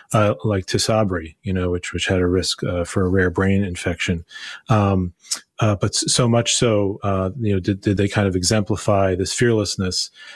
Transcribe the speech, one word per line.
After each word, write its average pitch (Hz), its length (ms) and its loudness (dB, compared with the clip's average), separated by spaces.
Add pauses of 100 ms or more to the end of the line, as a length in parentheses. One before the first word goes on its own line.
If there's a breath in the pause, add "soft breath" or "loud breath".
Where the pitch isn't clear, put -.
(140 loud breath)
uh, 107 220 4 (100)
like 98 200 0
Tysabri, 92 760 0
you 98 80 -4
know, 90 200 0
which, 87 200 -6
which - 160 -4
had 92 140 2
a 87 60 2
risk, 90 360 0
uh, 87 220 -2
for 98 200 -2
a 90 40 0
rare 92 200 2
brain 98 360 0
infection. 87 580 -4 (460 loud breath)
Um, 98 440 2 (460 loud breath)
uh, 107 160 2
but 104 140 -2
s-, - 240 -2
so 127 160 2
much 117 260 2
so, 107 480 2
uh, 95 360 0
you 104 120 0
know, 98 80 2
did, 95 220 -2
did 101 160 2
they 101 100 2
kind 101 200 0
of 90 80 0
exemplify 98 800 0
this 90 180 -2
fearlessness, 104 800 0 (240 loud breath)